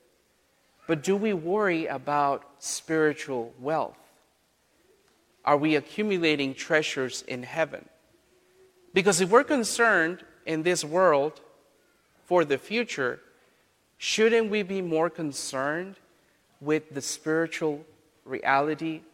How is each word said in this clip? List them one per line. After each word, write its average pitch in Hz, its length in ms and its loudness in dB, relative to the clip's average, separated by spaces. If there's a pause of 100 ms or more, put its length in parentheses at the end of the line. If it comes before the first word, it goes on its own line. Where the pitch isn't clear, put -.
(880)
But 160 160 -2
do 190 140 2
we 208 180 0
worry 175 520 -2
about 139 580 0 (160)
spiritual 147 1000 -2
wealth? 139 380 -4 (1500)
Are 147 120 4
we 156 180 2
accumulating 156 800 0
treasures 143 720 -2
in 127 140 -8
heaven? 147 440 -6 (1080)
Because 185 260 4
if 185 80 2
we're 247 160 8
concerned 214 800 2 (220)
in 160 160 -2
this 175 200 0
world 156 560 2 (840)
for 175 220 4
the 143 100 0
future, 147 640 -4 (800)
shouldn't 226 520 2
we 208 120 0
be 190 180 -4
more 165 300 0
concerned 156 840 -6 (680)
with 151 320 -2
the 135 80 -8
spiritual 160 840 -4 (400)
reality 147 800 -2 (120)